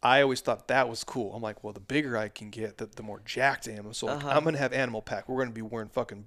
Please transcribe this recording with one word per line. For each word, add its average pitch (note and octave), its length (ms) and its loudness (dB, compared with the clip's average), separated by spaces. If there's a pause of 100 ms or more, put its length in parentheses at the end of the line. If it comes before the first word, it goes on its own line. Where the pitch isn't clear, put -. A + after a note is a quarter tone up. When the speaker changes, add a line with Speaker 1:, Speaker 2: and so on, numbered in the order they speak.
Speaker 1:
I B2+ 180 8
always C3+ 200 4
thought - 260 -2
that B2+ 220 4
was A2+ 140 -8
cool. A2 320 -4
I'm A#2 60 -8
like, G#2+ 220 -8
"Well, G#2+ 100 -8
the G2+ 60 -14
bigger C3 380 -2
I G#2+ 120 0
can G#2+ 200 -16
get, A2 280 -8
the, A2+ 100 -8
the - 160 -14
more G#2 220 -12
jacked C3 420 0
I A2+ 60 -8
am." G#2 200 -12
So, - 140 -4
like, C#3 100 0
Speaker 2:
Uh-huh. C#3+ 120 -4
Speaker 1:
I'm D3 140 6
gonna D#3+ 140 2
have B2+ 160 0
Animal B2 280 0
Pack. - 280 -6
We're C3 120 0
gonna B2 120 -2
be A2+ 80 -8
wearing A2 280 -8
fucking G#2+ 380 -4